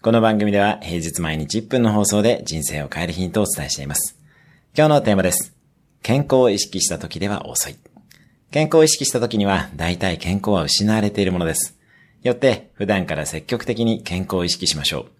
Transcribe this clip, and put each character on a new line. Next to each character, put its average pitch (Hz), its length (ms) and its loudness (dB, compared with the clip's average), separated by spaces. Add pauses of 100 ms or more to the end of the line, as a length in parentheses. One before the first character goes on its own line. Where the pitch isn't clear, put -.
こ 113 80 2
の 113 100 4
番 110 160 4
組 104 140 2
で 101 80 2
は 101 240 2
平 85 140 -6
日 82 240 -4
毎 78 180 -2
日 78 200 -4
一 113 100 -6
分 127 120 0
の 110 120 4
放 104 120 2
送 101 180 2
で 113 220 2
人 78 200 -6
生 73 180 -6
を 69 100 -8
変 82 120 -6
え - 20 -4
る 85 60 -6
ヒ 90 120 -4
ン 85 60 -4
ト 90 80 0
を 104 60 4
お - 20 0
伝 71 200 -6
え - 20 -10
し - 80 -4
て 71 80 -10
い - 20 -8
ま 73 80 -8
す。 - 240 -6 (580)
今 156 120 4
日 151 60 4
の 139 60 6
テ 110 120 0
ー 98 40 4
マ 92 60 2
で 90 80 2
す。 - 240 -4 (480)
健 135 200 0
康 135 160 2
を 123 120 6
意 101 80 0
識 - 220 -4
し - 80 0
た 80 100 -4
時 80 220 -10
で 101 80 -4
は 101 180 -6
遅 - 240 -4
い。 - 60 -18 (720)
健 151 140 2
康 156 140 4
を 156 40 8
意 156 60 6
識 143 160 0
し - 80 -2
た 120 80 0
時 113 180 0
に 101 80 2
は 90 300 0
大 85 200 -2
体 90 220 -2
健 95 200 -2
康 104 120 -2
は 87 140 2
失 101 280 0
わ 110 80 2
れ 104 120 0
て 104 100 -2
い - 20 2
る 92 60 2
も 90 80 -2
の 85 80 0
で 82 80 -2
す。 - 240 -6 (460)
よ 123 80 2
っ 120 40 0
て - 380 0
普 104 100 -6
段 95 220 2
か 82 80 -4
ら 76 120 -4
積 78 200 -10
極 117 160 -4
的 117 220 -2
に 113 180 0
健 90 220 -6
康 101 100 -4
を 87 100 0
意 85 60 -2
識 - 160 -4
し 78 100 -2
ま 71 80 -6
し - 80 0
ょ 69 100 -6
う。 - 40 -14 (140)